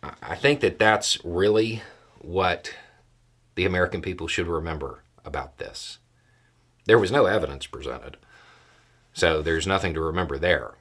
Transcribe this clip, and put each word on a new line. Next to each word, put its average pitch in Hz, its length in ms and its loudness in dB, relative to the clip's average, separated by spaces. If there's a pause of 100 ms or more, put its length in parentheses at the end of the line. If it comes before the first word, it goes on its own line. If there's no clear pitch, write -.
I, - 200 -12
I 80 160 -8
think 143 240 2
that 95 180 0
that's 107 460 4
really 107 580 2 (360)
what 90 540 -2 (840)
the 92 100 0
American 90 360 0
people 87 280 -8
should 87 180 -2
remember 80 560 -6 (200)
about 73 360 -10
this. - 400 -14 (880)
There 110 120 8
was 98 140 4
no 127 160 4
evidence 80 400 -2
presented, - 500 -12 (960)
so 80 300 2
there's 82 240 0
nothing 95 260 0
to 80 80 -4
remember 80 380 -2
there. 76 420 0